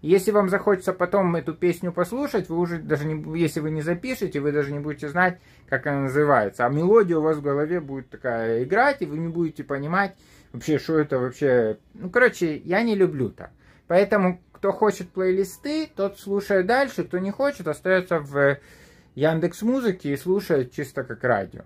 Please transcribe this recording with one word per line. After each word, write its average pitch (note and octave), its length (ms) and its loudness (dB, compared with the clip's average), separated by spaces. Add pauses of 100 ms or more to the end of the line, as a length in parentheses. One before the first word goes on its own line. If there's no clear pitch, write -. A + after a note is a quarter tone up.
Если F#3 300 4
вам G3+ 180 4
захочется G3 420 0
потом F3+ 460 0
эту D#3 160 -4
песню F3 400 -2
послушать, A3 560 -2
вы E3 80 -2
уже E3+ 200 -2
даже D3+ 280 -2
не D#3 100 -4
бу-, D#3 200 -8
если E3 260 0
вы D#3 100 -4
не D#3 100 -4
запишете, F3 600 -4
вы D3 100 0
даже C#3+ 220 -2
не C#3+ 60 -6
будете D3 280 -8
знать, F3+ 320 0 (300)
как C3+ 180 -2
она C#3+ 140 0
называется. C3 640 2
А B2 40 2
мелодия F3 480 4
у D3 40 2
вас D#3 160 2
в D3 40 -8
голове D3 380 -2
будет C3+ 300 -10
такая A#2 560 -2
играть, B3 360 2
и F3+ 40 -4
вы D3 120 -8
не E3 120 -4
будете D#3+ 340 -4
понимать E3+ 540 -4 (340)
вообще, C#3+ 260 -2
что D#3+ 220 0
это C#3+ 200 0
вообще. B2 580 2 (160)
Ну, F3+ 160 -12
короче, F3 480 2
я F#3 260 -2
не A3+ 120 0
люблю D#3 340 0
так. - 220 -18 (360)
Поэтому, F#3 540 2 (100)
кто G3 220 -2
хочет G3+ 360 0
плейлисты, G3 880 -2
тот G3 240 -4
слушает G3 460 0
дальше, A#3+ 400 0
кто F3+ 120 -6
не F#3+ 140 -4
хочет, C4+ 380 -4
остается F3+ 500 0
в C#3 380 2 (580)
Яндекс D#3+ 460 0
Музыке A3 500 0
и C3+ 60 -2
слушает E3+ 560 -2
чисто C3+ 320 -6
как A2+ 180 -10
радио. G2+ 420 0